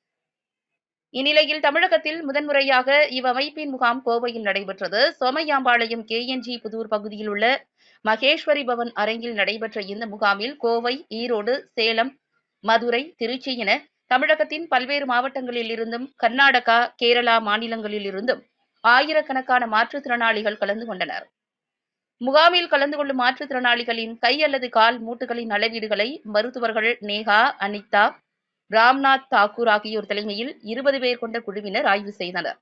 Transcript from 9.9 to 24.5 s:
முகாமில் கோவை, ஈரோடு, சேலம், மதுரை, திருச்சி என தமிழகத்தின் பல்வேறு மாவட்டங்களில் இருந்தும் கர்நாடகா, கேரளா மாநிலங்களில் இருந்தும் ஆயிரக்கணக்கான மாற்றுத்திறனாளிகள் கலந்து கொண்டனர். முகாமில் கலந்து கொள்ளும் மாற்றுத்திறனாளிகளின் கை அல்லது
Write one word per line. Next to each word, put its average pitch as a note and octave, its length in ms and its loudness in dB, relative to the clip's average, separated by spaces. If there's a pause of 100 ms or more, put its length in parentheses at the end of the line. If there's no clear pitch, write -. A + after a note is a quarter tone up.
முகாமில் G#3 500 -2
கோவை, A#3+ 520 -2
ஈரோடு, A#3 520 -4 (120)
சேலம், A3+ 440 0 (420)
மதுரை, A#3 580 0
திருச்சி B3+ 400 -6
என A3+ 280 0 (220)
தமிழகத்தின் D4+ 600 0
பல்வேறு C4+ 380 0
மாவட்டங்களில் B3 640 -2
இருந்தும் A3+ 440 -6 (100)
கர்நாடகா, A#3+ 680 4 (120)
கேரளா A#3 380 4
மாநிலங்களில் G#3+ 640 -4
இருந்தும் G3 380 -2 (380)
ஆயிரக்கணக்கான C4 840 2
மாற்றுத்திறனாளிகள் A3+ 920 0
கலந்து G#3+ 280 -4
கொண்டனர். F3+ 460 -8 (840)
முகாமில் E4 500 4
கலந்து D4 300 2
கொள்ளும் C#4 240 -2
மாற்றுத்திறனாளிகளின் A#3+ 960 0
கை C#4 240 2
அல்லது C4+ 260 0